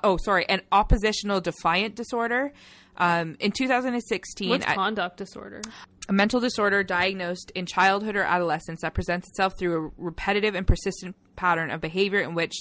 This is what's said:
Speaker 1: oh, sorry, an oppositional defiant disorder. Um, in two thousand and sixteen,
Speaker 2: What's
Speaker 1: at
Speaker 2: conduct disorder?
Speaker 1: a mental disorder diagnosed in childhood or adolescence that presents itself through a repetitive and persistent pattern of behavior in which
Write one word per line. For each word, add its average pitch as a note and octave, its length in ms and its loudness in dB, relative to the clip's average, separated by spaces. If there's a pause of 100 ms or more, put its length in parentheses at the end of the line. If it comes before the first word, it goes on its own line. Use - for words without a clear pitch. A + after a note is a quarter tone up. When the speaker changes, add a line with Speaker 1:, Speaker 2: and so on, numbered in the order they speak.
Speaker 1:
oh, F#3+ 200 4
sorry, F#3+ 260 2
an F#3+ 120 2 (100)
oppositional G#3 680 4
defiant F3+ 560 0
disorder. A#3+ 560 -2 (460)
Um, E3+ 440 2
in G3+ 100 2
two B3+ 160 -2
thousand B3+ 260 2
and A#3+ 140 -2
sixteen, F#3+ 440 -4
Speaker 2:
What's C4+ 140 0
Speaker 1:
at - 100 0
Speaker 2:
conduct F#3+ 420 -2
disorder? G3+ 420 -14 (480)
Speaker 1:
a G3 60 0
mental A#3 260 4
disorder G#3 420 2
diagnosed F3+ 720 -2
in F#3 120 -6
childhood G3 500 2
or G3 80 2
adolescence E3+ 580 -2
that D#3+ 120 -4
presents F3 340 -2
itself F#3+ 320 0
through E3+ 280 -2
a - 40 -12 (100)
repetitive G3 540 0
and F#3 100 -4
persistent F#3 480 0 (220)
pattern E3 360 0
of D#3 100 -6
behavior F#3+ 400 0
in E3+ 140 -4
which E3 260 -2